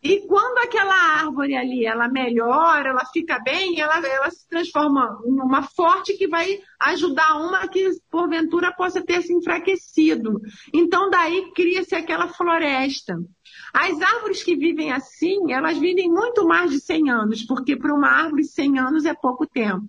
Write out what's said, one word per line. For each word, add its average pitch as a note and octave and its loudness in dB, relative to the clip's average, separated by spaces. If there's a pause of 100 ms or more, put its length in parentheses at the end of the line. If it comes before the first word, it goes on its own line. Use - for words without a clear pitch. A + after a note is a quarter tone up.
e, E4 4
e G4+ -2
quando A4 2
aquela G#4 0 (240)
árvore C#4+ -2
ali, B3+ -2
ela A#3 0
melhora, C4 2
ela B3+ 0
fica D#4+ -4
bem, E4 -2
ela, D4+ 0 (100)
ela C4+ 0
se - -20
transforma C#4+ 0
em C4+ 2
uma C4 0
forte F#4 0
que F#4+ -2
vai E4+ -2 (200)
ajudar D#4 2
uma F4+ -4
que, F#4+ 0 (200)
porventura, E4 0
possa F#4 -4
ter F4 -2
se F4 -2
enfraquecido. E4 0 (320)
Então, F4 2
daí F4 0
cria-se F4+ 0
aquela E4+ -2
floresta. C#4+ -2 (540)
As D#4+ 0
árvores G#4+ 0
que F4 0
vivem D#4 -2
assim, D#4+ -2
elas D#4 0
vivem F4+ 2
muito A4 2
mais E4 4
de C#4 -2
cem D#4 0
anos, A3 0
porque C4+ -2
pra D4 -2
uma C#4+ 2
árvore D4+ 2
cem C#4 0
anos C#4+ 0
é E4 0
pouco B3+ -2
tempo. G#3 -2